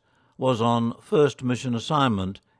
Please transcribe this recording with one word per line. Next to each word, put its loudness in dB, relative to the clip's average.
was 0
on 0
First 2
Mission -4
Assignment -2